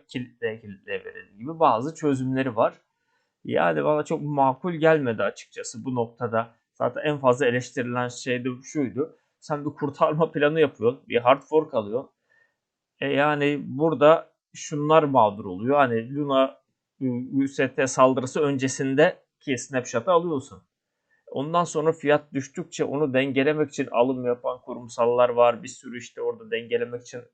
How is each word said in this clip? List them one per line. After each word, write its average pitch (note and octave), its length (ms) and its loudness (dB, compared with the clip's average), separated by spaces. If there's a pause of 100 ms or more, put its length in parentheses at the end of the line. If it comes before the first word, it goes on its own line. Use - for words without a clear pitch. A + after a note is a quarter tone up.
kilitle A#2 540 -8
kilitle G2 440 -12
verelim." F#2+ 320 -18
gibi D3+ 220 -12
bazı C#3+ 360 2
çözümleri C3 600 -2
var. C3+ 180 2 (680)
Yani D#3 400 0
bana D3+ 200 0
çok D#3 180 -4
makul C#3+ 520 0
gelmedi D3 500 2
açıkçası - 640 -10
bu B2+ 100 -4
noktada. A2+ 580 -4 (200)
Zaten B2+ 280 -4
en D3+ 160 0
fazla C3 280 2
eleştirilen B2 640 -2
şey B2 380 -4
de C3 40 -2 (140)
şuydu. C#3 520 -4 (240)
Sen D3 260 -6
bir D3 40 -4
kurtarma D#3 640 0
planı D3+ 280 2
yapıyorsun. C3+ 500 0
Bir A2+ 80 0
hard B2 240 4
fork D#3 320 -2
alıyorsun. A#2 360 -4 (920)
E C3+ 80 -4
yani C#3+ 560 0
burada D3 640 4 (240)
şunlar D#3 500 2
mağdur A2 420 4
oluyor. G2+ 300 -2
Hani B2 400 0
Luna, C#3 420 0 (760)
U C3+ 140 2
S C3+ 280 -2
T C3+ 120 0
saldırısı C3 540 2
öncesinde C#3 760 2 (240)
ki B2+ 180 -4
snapshot'ı B2 540 -4
alıyorsun. D#3+ 520 0 (640)
Ondan D#3+ 360 -2
sonra D#3+ 280 0
fiyat D3 420 0
düştükçe D3 500 -6
onu C#3 300 -2
dengelemek C#3 560 2
için C#3 220 -6
alım B2+ 340 2
yapan B2 360 -4
kurumsallar A#2+ 680 0
var. A#2+ 340 4
Bir - 40 -14
sürü A#2 300 -14
işte A#2+ 240 -12
orada A2+ 300 -6
dengelemek A#2+ 500 -4
için - 200 -16 (120)